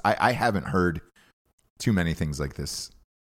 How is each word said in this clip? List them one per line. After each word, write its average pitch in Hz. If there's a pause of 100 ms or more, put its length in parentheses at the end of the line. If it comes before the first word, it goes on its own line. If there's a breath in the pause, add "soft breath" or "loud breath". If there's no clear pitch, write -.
I, 104
I 123
haven't 117
heard 87 (800 soft breath)
too 117
many 85
things 76
like 71
this, - (380)